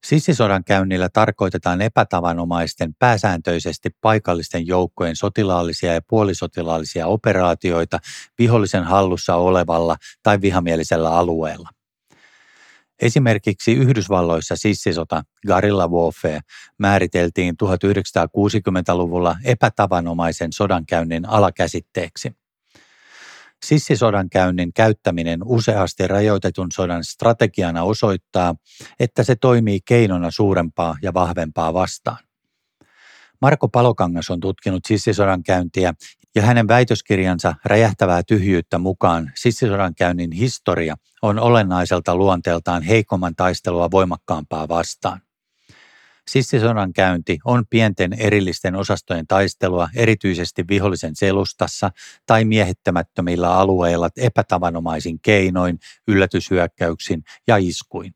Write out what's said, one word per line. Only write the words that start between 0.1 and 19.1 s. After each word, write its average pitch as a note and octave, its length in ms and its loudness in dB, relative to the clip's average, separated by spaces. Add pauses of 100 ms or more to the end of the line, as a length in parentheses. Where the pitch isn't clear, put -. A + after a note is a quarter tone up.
tarkoitetaan F#2+ 720 0
epätavanomaisten, E2+ 1160 -2
pääsääntöisesti F2 880 0 (120)
paikallisten F2 640 -2
joukkojen F2+ 480 -2
sotilaallisia F2 800 -2
ja E2 140 -2
puolisotilaallisia E2+ 1000 -2
operaatioita F2+ 920 0 (400)
vihollisen A2 440 2
hallussa F2+ 520 0
olevalla E2+ 600 2 (280)
tai G#2 180 2
vihamielisellä E2+ 760 0
alueella. E2 520 -2 (1300)
Esimerkiksi A2+ 720 0
Yhdysvalloissa F#2 840 0
sissisota, E2+ 680 -2 (240)
guerrilla G2 400 2
warfare, E2 520 -2 (380)
määriteltiin F2+ 800 0
tuhat F#2 260 0
yhdeksänsataakuusikymmentäluvulla F2+ 1600 0